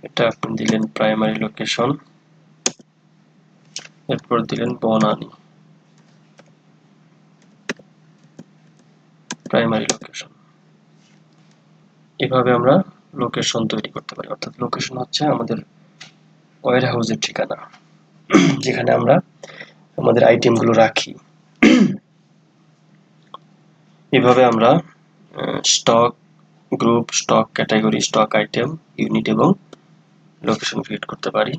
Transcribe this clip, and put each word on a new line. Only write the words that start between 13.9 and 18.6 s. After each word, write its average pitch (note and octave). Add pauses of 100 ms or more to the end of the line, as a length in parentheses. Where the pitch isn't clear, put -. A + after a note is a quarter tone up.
করতে -
পারি, -
অর্থাৎ -
লোকেশন B2
হচ্ছে B2+
আমাদের A#2 (1080)
ওয়্যারহাউসের A#2+
ঠিকানা, - (1000)
যেখানে -